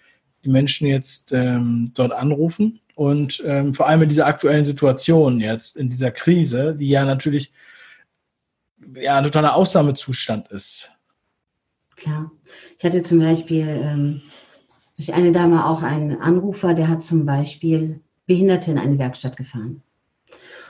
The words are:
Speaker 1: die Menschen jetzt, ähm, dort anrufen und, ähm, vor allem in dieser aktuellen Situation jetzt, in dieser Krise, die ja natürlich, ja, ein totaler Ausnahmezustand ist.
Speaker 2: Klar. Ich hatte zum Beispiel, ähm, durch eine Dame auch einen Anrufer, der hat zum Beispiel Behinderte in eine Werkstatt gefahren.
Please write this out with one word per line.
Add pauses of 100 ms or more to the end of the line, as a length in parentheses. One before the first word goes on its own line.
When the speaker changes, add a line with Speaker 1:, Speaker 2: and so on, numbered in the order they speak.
(440)
Speaker 1:
die
Menschen
jetzt,
ähm,
dort
anrufen (160)
und,
ähm,
vor
allem
in
dieser
aktuellen
Situation
jetzt,
in
dieser
Krise,
die
ja
natürlich, (1400)
ja,
ein
totaler
Ausnahmezustand
ist. (1040)
Speaker 2:
Klar. (440)
Ich
hatte
zum
Beispiel,
ähm, (720)
durch
eine
Dame
auch
einen
Anrufer,
der
hat
zum
Beispiel (260)
Behinderte
in
eine
Werkstatt
gefahren. (880)